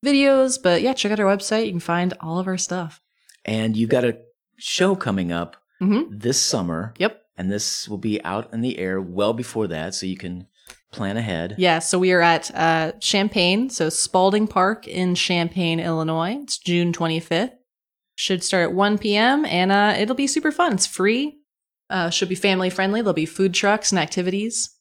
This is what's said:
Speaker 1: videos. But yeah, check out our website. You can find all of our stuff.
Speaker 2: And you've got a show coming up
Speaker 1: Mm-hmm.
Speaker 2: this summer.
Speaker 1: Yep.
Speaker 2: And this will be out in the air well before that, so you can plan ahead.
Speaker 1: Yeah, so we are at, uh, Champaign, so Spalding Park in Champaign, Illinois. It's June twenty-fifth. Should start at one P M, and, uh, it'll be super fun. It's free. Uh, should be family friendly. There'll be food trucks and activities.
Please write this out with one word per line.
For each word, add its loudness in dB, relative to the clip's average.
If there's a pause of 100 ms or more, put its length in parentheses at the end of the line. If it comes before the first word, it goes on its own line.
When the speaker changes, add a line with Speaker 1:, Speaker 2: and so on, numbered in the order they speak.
Speaker 1:
videos. 4
But 4
yeah, 2
check -2
out -2
our 4 (100)
website. -2
You -4
can -4
find 0
all -4
of -2
our -2
stuff. -6 (440)
Speaker 2:
And 0
you've 0
got 4
a 0 (380)
show 0
coming -2
up -4 (240)
Speaker 1:
Mm-hmm. 0
Speaker 2:
this 0
summer. -2
Speaker 1:
Yep. -2 (160)
Speaker 2:
And -4
this -6
will -8
be -4
out -6
in -4
the -2
air -4
well 0
before -4
that, -6
so -8
you -4
can -10 (460)
plan -6
ahead. -4
Speaker 1:
Yeah, 2
so -2
we 2
are 4
at, 2
uh, 0
Champaign, 0
so 0
Spalding 2
Park 0
in 0
Champaign, 0
Illinois. -2
It's -8
June 0
twenty-fifth. -2 (600)
Should -2
start 2
at -4
one 2
P 0
M, 4
and, 2
uh, 4
it'll 0
be 0
super 0
fun. 0
It's 0
free. 0 (500)
Uh, -2
should -2
be -2
family 2
friendly. 0
There'll 2
be 0
food 0
trucks 0
and 2
activities. -2 (120)